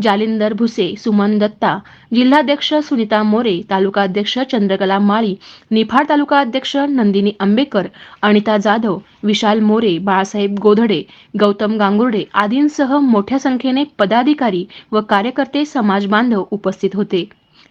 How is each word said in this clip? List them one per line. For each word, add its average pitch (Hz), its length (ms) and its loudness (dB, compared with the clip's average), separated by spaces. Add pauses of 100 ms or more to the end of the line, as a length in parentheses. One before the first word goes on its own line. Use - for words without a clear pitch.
जालिंदर 214 500 0
भुसे, 208 440 -2
सुमन 208 420 0
दत्ता, 202 400 0 (360)
जिल्हाध्यक्ष 285 600 2
सुनीता 226 480 0
मोरे, 214 380 0 (100)
तालुका 196 320 0
अध्यक्ष 202 360 -4
चंद्रकला 196 600 0
माळी, 202 380 0 (340)
निफाड 220 380 0
तालुका 285 300 2
अध्यक्ष 262 380 -2
नंदिनी 208 640 0
आंबेकर, 208 460 0 (360)
अनिता 208 340 2
जाधव, 208 420 0 (240)
विशाल 214 380 0
मोरे, 214 380 2
बाळासाहेब 196 600 -2
गोधडे, 208 440 2 (380)
गौतम 208 380 0
गांगुर्डे 208 460 0 (100)
आदींसह 269 640 0
मोठ्या 262 400 2
संख्येने 262 460 -2 (140)
पदाधिकारी 226 680 0 (260)
व 214 80 0
कार्यकर्ते, 247 640 -2
समाज 202 420 0
बांधव 208 440 0
उपस्थित 190 440 -4
होते. 196 340 -2 (420)